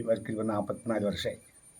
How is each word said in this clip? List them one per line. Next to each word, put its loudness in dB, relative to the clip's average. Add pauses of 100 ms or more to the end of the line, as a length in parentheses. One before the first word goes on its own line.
വർക്കിൽ 2
ഇപ്പോൾ 0
നാൽപത്തിനാല് 0
വർഷമായി, -2 (400)